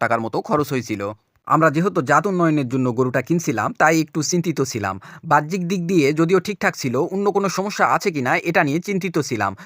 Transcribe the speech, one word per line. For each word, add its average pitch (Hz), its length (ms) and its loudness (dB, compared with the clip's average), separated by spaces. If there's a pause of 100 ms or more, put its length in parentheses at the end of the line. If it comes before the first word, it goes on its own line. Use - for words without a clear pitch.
টাকার 117 200 0
মতো 113 200 -4
খরচ 147 300 -2
হয়েছিল। 107 420 -4 (340)
আমরা 156 240 4
যেহেতু 175 320 0
জাত 147 240 4
উন্নয়নের 160 420 2
জন্য 127 240 0
গরুটা 127 300 0
কিনছিলাম, 139 500 -2
তাই 160 280 2
একটু 156 220 -4
চিন্তিত 170 380 -2
ছিলাম। 101 400 -4 (240)
বাহ্যিক 160 440 0
দিক 175 180 -2
দিয়ে 156 260 4
যদিও 165 280 2
ঠিকঠাক 196 360 -2
ছিল, 123 200 -4
অন্য 190 360 0
কোনো 196 160 0
সমস্যা 196 380 -2
আছে 160 240 0
কিনা 143 260 0
এটা 170 280 0
নিয়ে 147 160 0
চিন্তিত 190 380 -4
ছিলাম। 104 480 -2